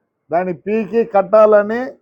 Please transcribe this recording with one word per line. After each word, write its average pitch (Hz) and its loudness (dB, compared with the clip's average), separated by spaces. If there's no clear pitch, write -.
దాన్ని 180 -4
పీకి 220 -2
కట్టాలని 208 2